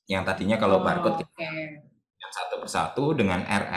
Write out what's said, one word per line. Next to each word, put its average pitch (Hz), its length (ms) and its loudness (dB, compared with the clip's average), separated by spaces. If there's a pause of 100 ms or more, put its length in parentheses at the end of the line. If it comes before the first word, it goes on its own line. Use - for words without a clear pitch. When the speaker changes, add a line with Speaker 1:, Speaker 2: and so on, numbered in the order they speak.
Speaker 1:
Yang 95 160 0
tadinya 95 320 0
kalau 98 240 6
Speaker 2:
Oh, - 20 -2
Speaker 1:
barcode - 380 2
Speaker 2:
oke. - 160 -10 (800)
Speaker 1:
yang - 160 -18
satu 95 320 -6
persatu 120 480 0
dengan 95 320 2
R 101 200 0 (120)